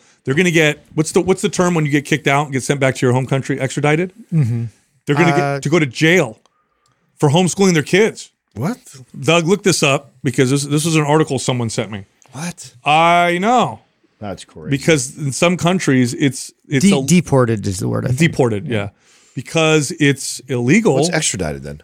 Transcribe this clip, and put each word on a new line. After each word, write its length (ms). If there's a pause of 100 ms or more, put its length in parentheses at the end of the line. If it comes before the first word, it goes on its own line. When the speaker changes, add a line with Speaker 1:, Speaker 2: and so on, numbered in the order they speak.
(240)
Speaker 1:
They're 120
gonna 160
get, 420
what's 180
the, 100
what's 200
the 80
term 240
when 120
you 60
get 140
kicked 220
out 180
and 80
get 100
sent 160
back 160
to 100
your 80
home 120
country? 340
Extradited? 540 (200)
Speaker 2:
Mm-hmm. 320 (400)
Speaker 1:
They're 100
gonna 160
Speaker 2:
Uh, 240
Speaker 1:
get 80
to 60
go 100
to 60
jail 540 (800)
for 120
homeschooling 440
their 100
kids. 480 (220)
Speaker 3:
What? 240 (420)
Speaker 1:
Doug, 280
look 160
this 200
up 280 (120)
because 260
this, 140
this 220
was 100
an 80
article 360
someone 300
sent 220
me. 140 (260)
Speaker 4:
What? 420 (120)
Speaker 1:
I 540
know. 420 (380)
Speaker 4:
That's 260
crazy. 240
Speaker 1:
Because 480
in 160
some 240
countries, 560
it's, 380 (180)
it's 180
Speaker 2:
De-, 100
Speaker 1:
a 60
Speaker 2:
deported 640
is 120
the 100
word, 160
I 40
think. 100
Speaker 1:
Deported, 480
yeah. 220 (460)
Because 640
it's 480
illegal. 480
Speaker 4:
What's 160
extradited 500
then? 220